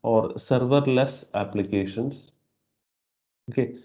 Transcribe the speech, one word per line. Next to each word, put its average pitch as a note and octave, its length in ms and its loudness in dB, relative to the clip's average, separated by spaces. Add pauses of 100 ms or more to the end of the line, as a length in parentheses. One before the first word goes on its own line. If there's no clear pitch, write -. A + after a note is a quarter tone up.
or A2+ 320 2
serverless C3 880 2 (100)
applications. G2+ 1000 -4 (1160)
Okay, A#2+ 340 -2